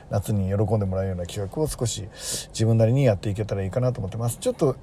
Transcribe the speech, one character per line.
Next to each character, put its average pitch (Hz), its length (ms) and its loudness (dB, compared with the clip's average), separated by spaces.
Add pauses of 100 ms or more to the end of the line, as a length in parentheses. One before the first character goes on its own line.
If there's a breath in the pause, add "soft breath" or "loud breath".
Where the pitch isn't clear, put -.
夏 107 220 0
に 98 160 2
喜 101 280 2
ん 107 40 2
で 98 60 0
も 92 100 -2
ら 95 60 0
え 98 60 0
る - 20 -2
よ 92 60 -4
う - 20 -4
な 87 80 -6
企 101 280 -6
画 160 80 -2
を 151 60 2
少 - 180 -2
し 101 220 -4 (460 loud breath)
自 110 120 0
分 113 120 4
な 113 80 6
り 113 80 4
に 139 120 4
や 107 100 6
っ - 20 0
て 104 140 -4
い - 20 -2
け 104 100 -2
た 101 120 -4
ら 98 80 -2
い 95 40 -2
い 90 40 -6
か 123 80 -2
な 123 120 2
と 123 80 -6
思 98 80 -4
っ 90 40 -8
て 110 60 -10
ま 117 120 -2
す。 - 80 -4
ち - 120 -4
ょ - 20 2
っ 240 40 -4
と、 131 280 2